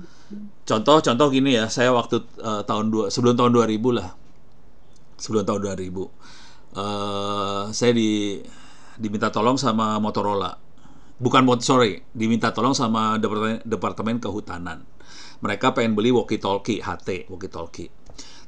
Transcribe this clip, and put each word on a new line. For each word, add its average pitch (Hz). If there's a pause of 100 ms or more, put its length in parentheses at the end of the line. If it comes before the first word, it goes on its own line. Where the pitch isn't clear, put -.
(640)
contoh, 139
contoh 135
gini 135
ya, 110
saya 127
waktu, 117 (160)
eh, 107
tahun 107
dua, 110
sebelum 120
tahun 120
dua 117
ribu 110
lah, 95 (1040)
sebelum 107
tahun 101
dua 95
ribu, 92 (640)
eh, 101 (120)
saya 120
di-, 107 (560)
diminta 107
tolong 120
sama 110
Motorola. 101 (640)
Bukan 127
mot-, 123
sorry, 120 (160)
diminta 110
tolong 120
sama 110
departemen, 110
departemen 107
kehutanan. 95 (640)
Mereka 104
pengen 113
beli 107
walkie 113
talkie, 98
H 90
T, 90
walkie 92
talkie. 82 (540)